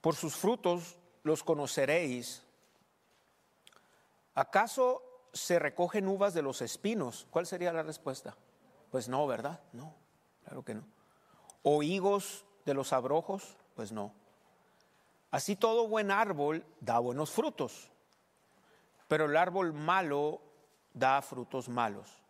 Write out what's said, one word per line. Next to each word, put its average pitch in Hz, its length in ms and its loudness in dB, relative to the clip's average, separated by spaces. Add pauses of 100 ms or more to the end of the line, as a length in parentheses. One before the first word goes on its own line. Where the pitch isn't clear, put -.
Por 160 140 2
sus 160 180 -4
frutos 180 640 0 (260)
los 151 200 2
conoceréis. 143 960 0 (1900)
¿Acaso 226 680 2 (300)
se - 260 2
recogen 175 480 0
uvas 196 260 2
de 165 80 0
los 135 200 -2
espinos?". 147 720 -4
¿Cuál 175 140 0
sería 175 280 -2
la 160 100 -2
respuesta? - 540 -8 (540)
Pues 120 180 -4
no, 139 180 0
¿verdad? 131 320 -4 (140)
No, 160 200 -16 (520)
claro - 180 -14
que 107 120 -8
no. 107 80 -12 (800)
"¿O 147 200 4
higos 190 600 0 (200)
de 143 80 0
los 135 200 0
abrojos?". 151 640 -2 (180)
Pues 110 160 -10
no. 107 220 -8 (1200)
"Así 190 260 -2
todo 226 320 4
buen 214 220 0
árbol 165 540 0 (140)
da 117 200 2
buenos 123 320 -2
frutos, - 600 -4 (1160)
pero 156 160 4
el 147 100 2
árbol 175 380 2
malo 151 680 0 (540)
da 131 280 4
frutos 123 460 -8
malos. 113 640 -4